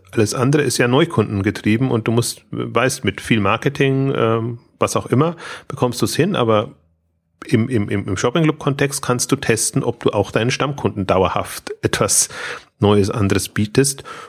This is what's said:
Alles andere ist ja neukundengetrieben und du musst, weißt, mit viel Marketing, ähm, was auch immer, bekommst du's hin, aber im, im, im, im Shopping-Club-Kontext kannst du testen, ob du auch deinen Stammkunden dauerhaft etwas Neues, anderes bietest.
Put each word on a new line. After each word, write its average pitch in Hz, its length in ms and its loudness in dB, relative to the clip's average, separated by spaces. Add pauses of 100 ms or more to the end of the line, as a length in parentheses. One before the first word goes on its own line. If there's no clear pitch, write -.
(120)
Alles 107 220 2
andere 139 300 2
ist 123 140 -2
ja 127 100 4
neukundengetrieben 113 1040 2
und 113 160 0
du 117 60 2
musst, - 380 -2
weißt, 120 520 -2
mit 101 160 -2
viel 113 220 2
Marketing, 135 760 0
ähm, 117 440 0 (200)
was - 160 0
auch 104 120 -4
immer, 156 280 2 (320)
bekommst - 340 -2
du's 110 140 0
hin, 170 220 2
aber 110 340 2 (760)
im, 113 240 -2
im, 107 200 -2
im, 104 180 -4
im 95 100 -4
Shopping-Club-Kontext 143 840 -2
kannst - 300 -2
du 135 40 2
testen, - 480 0
ob 120 200 -4
du - 80 2
auch 104 200 0
deinen 117 200 0
Stammkunden 110 560 -2
dauerhaft - 640 0 (100)
etwas - 480 0 (500)
Neues, 104 300 4
anderes 101 400 0
bietest. 135 540 0 (260)